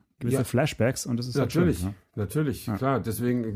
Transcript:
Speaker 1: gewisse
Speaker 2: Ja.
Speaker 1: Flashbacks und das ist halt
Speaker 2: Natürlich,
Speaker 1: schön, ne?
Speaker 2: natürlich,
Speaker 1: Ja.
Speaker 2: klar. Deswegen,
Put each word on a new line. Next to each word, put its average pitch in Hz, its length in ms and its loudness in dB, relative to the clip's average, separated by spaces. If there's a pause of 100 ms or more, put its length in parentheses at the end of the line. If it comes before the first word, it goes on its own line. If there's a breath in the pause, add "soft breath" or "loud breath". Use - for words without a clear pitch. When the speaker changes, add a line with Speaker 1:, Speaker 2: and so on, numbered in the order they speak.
(220)
Speaker 1:
gewisse 127 180 0
Speaker 2:
Ja. 127 60 2
Speaker 1:
Flashbacks 131 600 2
und 120 120 -2
das 120 100 -4
ist 120 100 -6
halt 131 160 0
Speaker 2:
Natürlich, 156 260 4
Speaker 1:
schön, 92 100 -2
ne? 101 40 -8 (220)
Speaker 2:
natürlich, 123 520 -2
Speaker 1:
Ja. 107 100 -2
Speaker 2:
klar. 127 240 0
Deswegen, 120 420 -2 (120)